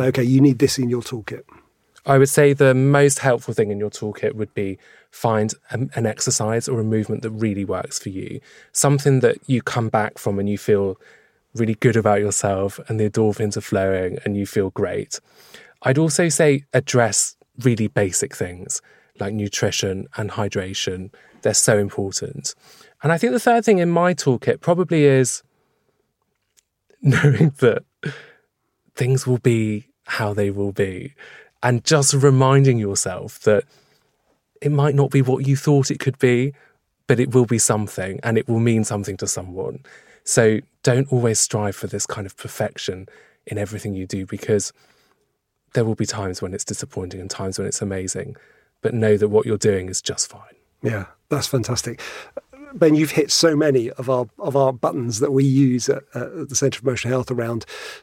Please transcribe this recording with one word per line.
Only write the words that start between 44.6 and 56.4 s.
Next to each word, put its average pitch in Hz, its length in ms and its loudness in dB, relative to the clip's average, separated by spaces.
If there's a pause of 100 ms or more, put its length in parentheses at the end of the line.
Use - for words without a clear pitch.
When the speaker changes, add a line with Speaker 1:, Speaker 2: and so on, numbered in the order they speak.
Speaker 2:
there 120 120 2
will 110 100 -2
be 110 100 -4
times 98 360 -8
when 95 120 -8
it's - 120 -8
disappointing 92 560 -10
and 92 80 -12
times 95 300 -8
when 98 80 -4
it's - 140 -6
amazing, 95 540 -6 (460)
but - 120 -2
know 107 240 4
that 104 120 2
what 107 160 2
you're 107 120 -2
doing 95 320 0
is 95 120 -6
just - 280 -6
fine. - 120 -20 (400)
Speaker 1:
Yeah, 110 240 -4 (240)
that's 147 180 -2
fantastic. 120 540 -4 (720)
Ben, 160 220 4
you've 151 160 2
hit 151 200 0
so 165 240 4
many 135 360 2
of 127 180 -10
our, 123 180 0 (120)
of 135 180 -2
our 135 160 2
buttons 120 480 -4
that 143 100 0
we 139 140 4
use 131 420 2
at, - 160 -2 (100)
at 131 360 -10